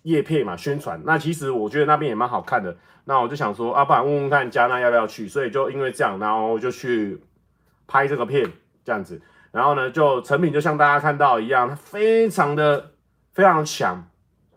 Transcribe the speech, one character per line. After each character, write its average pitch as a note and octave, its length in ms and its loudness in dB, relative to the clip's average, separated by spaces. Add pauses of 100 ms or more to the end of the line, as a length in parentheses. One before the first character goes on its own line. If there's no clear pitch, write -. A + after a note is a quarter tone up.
业 D#3+ 180 0
配 C#3+ 240 0
嘛， F2+ 100 -6
宣 D3 240 -4
传。 E2 280 -10
那 D#3+ 100 2
其 D#3 160 -2
实 D3 180 -6
我 G#2+ 200 -2
觉 C#3+ 100 -2
得 C#3+ 60 4
那 D3+ 100 4
边 C#3+ 140 -4
也 A2 40 -4
蛮 A#2 140 -2
好 G#2 140 -4
看 A#2+ 200 -2
的， F2 140 -10 (300)
那 C3+ 120 2
我 A#2+ 80 2
就 C3+ 80 -6
想 A#2 200 -4
说， A#2 180 -4
啊， C#3 100 2
不 C#3+ 120 2
然 A#2+ 100 2
问 D3 100 0
问 C#3+ 140 -2
看 C3+ 220 0
加 A#2+ 160 2
纳 B2 120 0
要 B2 120 4
不 A#2+ 40 2
要 A2+ 120 4
去。 G#2+ 200 -10
所 C3+ 200 -4
以 A2+ 40 -6
就 C#3 200 -2
因 C#3 100 -8
为 C3 100 -2
这 C3+ 140 -4
样， G2 140 -2
然 G#2+ 120 -2
后 A2 280 0
就 B2 120 -2
去 A2 480 -4 (680)
拍 C#3 200 0
这 C#3+ 80 -2
个 A#2+ 120 -4
片， C3+ 200 0 (380)
这 B2 80 -4
样 G#2 100 -4
子。 F2 160 -14 (320)
然 A#2+ 140 -2
后 C#3+ 100 4
呢， C3 160 -2
就 C#3 300 2
成 F3+ 220 0
品 D#3 100 2
就 D3 80 2
像 D3+ 160 0
大 D3 80 4
家 D3 160 4
看 D3 160 0
到 C3+ 240 4
一 A2+ 80 -6
样， B2+ 220 2
它 D3 40 -8
非 A3 540 0
常 D3 260 0
的， D3 380 0 (400)
非 F#3 100 2
常 E3 220 4
强， F#2 420 -4 (500)